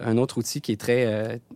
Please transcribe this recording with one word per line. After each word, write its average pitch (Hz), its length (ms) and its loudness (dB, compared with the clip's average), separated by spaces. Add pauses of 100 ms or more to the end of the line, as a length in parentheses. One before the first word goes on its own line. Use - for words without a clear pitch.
un 113 140 4
autre 127 200 0
outil 131 220 -4
qui - 120 -2
est 104 80 -4
très, 123 260 4
euh, 110 300 -2 (200)